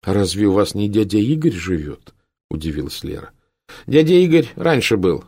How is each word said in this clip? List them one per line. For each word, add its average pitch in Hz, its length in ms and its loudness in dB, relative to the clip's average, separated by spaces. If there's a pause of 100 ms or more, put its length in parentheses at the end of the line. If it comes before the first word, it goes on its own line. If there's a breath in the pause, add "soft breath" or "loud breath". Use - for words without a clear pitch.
"А 95 120 -2
разве 101 320 0
у 95 60 4
вас 98 220 0
не 104 140 -2
дядя 104 300 0
Игорь 151 340 0
живёт?" — 82 600 -8 (360)
удивилась 78 540 -8
Лера. - 280 -12 (540 loud breath)
"Дядя 156 280 4
Игорь 170 420 4
раньше 151 400 0
был, 90 320 0